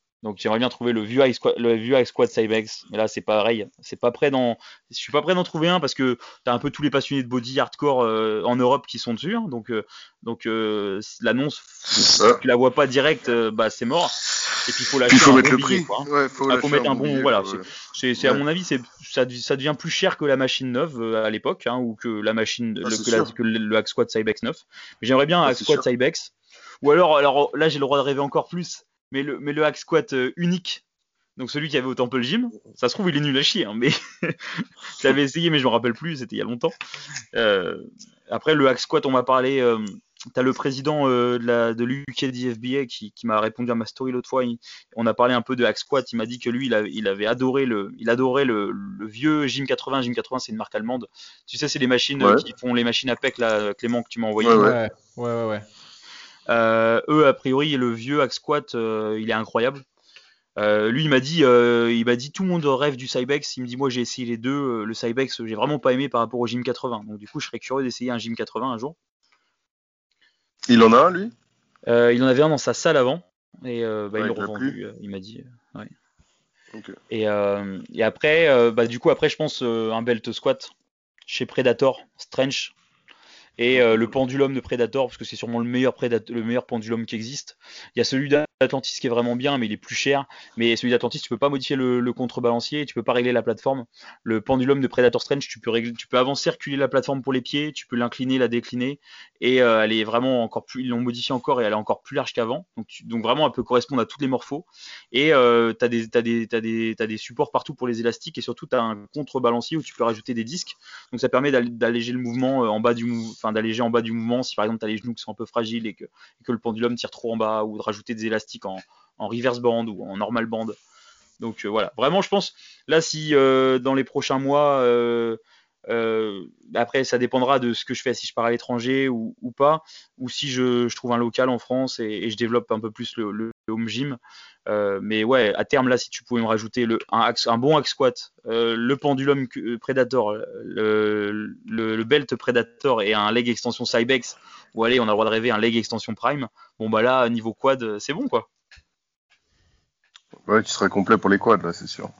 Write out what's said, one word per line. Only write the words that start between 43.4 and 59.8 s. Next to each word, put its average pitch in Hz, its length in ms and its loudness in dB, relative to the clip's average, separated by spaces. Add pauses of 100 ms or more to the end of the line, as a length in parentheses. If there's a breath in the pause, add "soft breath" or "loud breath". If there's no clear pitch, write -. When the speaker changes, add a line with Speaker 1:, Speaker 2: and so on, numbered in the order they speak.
Speaker 1:
à 117 60 0
ma 113 100 -4
story 131 240 -8
l'autre 123 180 -6
fois. 131 160 0
Il, 120 140 -6 (380 loud breath)
on 113 100 -2
a 110 80 2
parlé 123 200 4
un 120 80 0
peu 131 120 -6
de 120 100 2
hack 107 140 2
squat. - 340 -2
Il 120 40 -4
m'a 110 100 -4
dit 123 140 -10
que 120 100 -4
lui, 127 160 -4
il 117 80 0
a-, 107 80 2
il 101 240 -6
avait 98 200 -2
adoré 131 380 0
le, 104 340 -2
il 113 120 -2
adorait 131 340 2
le, 104 280 0
le 98 340 -10
vieux 143 400 0
Gym 131 200 -4
quatre-vingts. 131 360 -2
Gym 120 140 -4
quatre-vingts, 127 240 -4
c'est - 100 -12
une 110 80 -8
marque - 160 -10
allemande. 113 320 -6 (400 soft breath)
Tu 120 120 -12
sais, 147 100 -2
c'est 147 100 -4
les 131 80 0
machines, 127 380 2
euh, 101 100 8
Speaker 2:
Ouais. 135 80 4
Speaker 1:
qui - 160 -14
font 123 160 -4
les 120 80 2
machines 120 260 -2
à 120 60 0
pec 123 240 -4
là, 107 340 0
Clément, 117 300 -4
que - 60 -20
tu - 100 -12
m'as 113 80 -2
envoyé. 110 240 2
Speaker 2:
Ouais, 113 60 8
ouais. 107 120 6
Speaker 3:
Ouais, 117 220 2 (260)
ouais, 120 160 -4
ouais, 117 160 -2
ouais. 104 120 -4 (880 loud breath)
Speaker 1:
Euh, 113 600 4
eux, 151 180 6
a 131 80 6
priori, 139 420 0
le 123 160 0
vieux 127 280 -2
hack 127 120 0
squat, 147 440 -4
euh, 110 440 -2
il 110 100 -4
est - 20 0
incroyable. 117 500 -2 (760 soft breath)